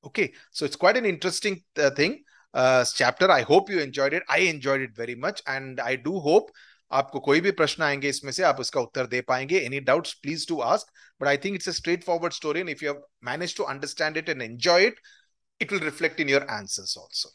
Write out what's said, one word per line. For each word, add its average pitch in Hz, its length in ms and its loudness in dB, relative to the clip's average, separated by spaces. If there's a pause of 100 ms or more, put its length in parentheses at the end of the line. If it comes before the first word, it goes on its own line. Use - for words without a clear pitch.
Okay, 185 220 -2 (200)
so - 140 -6
it's 131 100 -4
quite 208 220 6
an 240 80 0
interesting, 185 520 -2 (200)
uh, 147 120 4 (120)
thing, 220 220 -2 (300)
uh, 131 320 4 (140)
chapter. 139 320 4
I 139 100 6
hope 196 300 4
you 185 80 0
enjoyed 139 340 -2
it. 180 160 -4
I 151 100 2 (120)
enjoyed 139 300 -2
it 117 140 -8
very 117 200 -8
much, 151 320 -6
and 135 320 -8
I 123 160 -2
do 147 320 -4
hope 208 240 4 (400)
आपको 135 280 0
कोई 147 220 4
भी 190 160 2
प्रश्न 160 260 0
आएंगे 143 260 0
इसमें 139 220 -6
से, 180 120 -2
आप 139 160 4
उसका 131 220 -2
उत्तर 123 260 -4
दे 123 140 -2
पाएंगे. 135 440 -2
Any 135 240 -6
doubts, 127 240 2 (100)
please 147 220 -6
do 156 160 -4
ask. 135 260 2 (320)
But 135 80 0
I 143 100 4
think 196 180 -4
it's 180 120 -6
a 180 60 -4
straightforward 170 600 -2
story, 156 280 -4
and 180 80 -6
if 139 120 -10
you 151 120 -4
have 143 80 -10 (200)
managed 151 360 -6
to 151 80 -2
understand 143 520 -4
it 160 120 -6
and 139 120 -4
enjoy 123 400 4 (100)
it, - 40 -14 (640)
it - 120 -6
will 196 100 -2
reflect 156 380 -4
in 151 80 0
your 139 240 2
answers 98 460 -8
also. - 380 -8